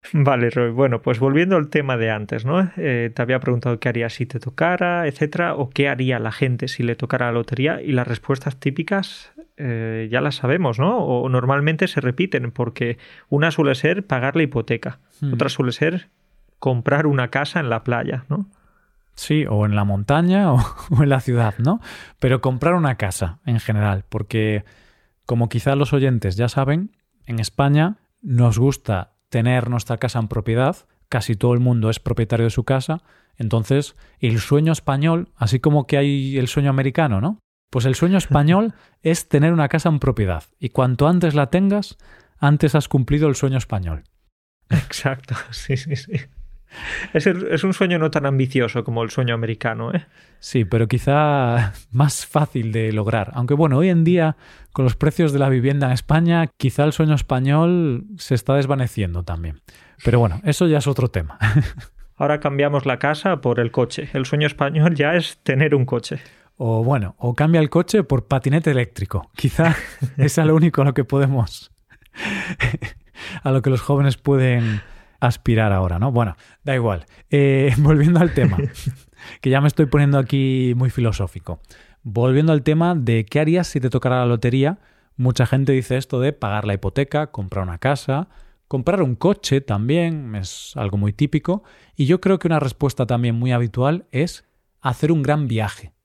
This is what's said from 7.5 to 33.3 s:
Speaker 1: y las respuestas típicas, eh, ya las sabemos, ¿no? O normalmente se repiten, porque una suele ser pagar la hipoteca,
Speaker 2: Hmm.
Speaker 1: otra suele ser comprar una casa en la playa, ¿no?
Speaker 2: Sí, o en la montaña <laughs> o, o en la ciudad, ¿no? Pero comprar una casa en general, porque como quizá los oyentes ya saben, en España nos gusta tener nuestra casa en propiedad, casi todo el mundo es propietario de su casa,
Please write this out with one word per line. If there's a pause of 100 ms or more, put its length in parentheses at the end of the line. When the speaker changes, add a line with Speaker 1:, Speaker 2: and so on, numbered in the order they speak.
Speaker 1:
y
las
respuestas
típicas, (240)
eh,
ya
las
sabemos,
¿no?
O
normalmente
se
repiten,
porque (320)
una
suele
ser
pagar
la
hipoteca, (220)
Speaker 2:
Hmm.
Speaker 1:
otra
suele
ser (500)
comprar
una
casa
en
la
playa,
¿no? (680)
Speaker 2:
Sí,
o
en
la
montaña
<laughs>
o, (320)
o
en
la
ciudad,
¿no? (400)
Pero
comprar
una
casa
en
general,
porque (600)
como
quizá
los
oyentes
ya
saben, (340)
en
España (260)
nos
gusta (160)
tener
nuestra
casa
en
propiedad, (340)
casi
todo
el
mundo
es
propietario
de
su
casa, (360)